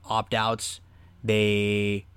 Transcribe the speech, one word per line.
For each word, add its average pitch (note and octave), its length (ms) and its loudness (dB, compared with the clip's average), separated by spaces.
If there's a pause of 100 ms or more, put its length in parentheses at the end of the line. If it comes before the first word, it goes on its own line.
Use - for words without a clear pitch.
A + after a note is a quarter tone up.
opt-outs. A2+ 720 -2 (440)
They G#2 920 2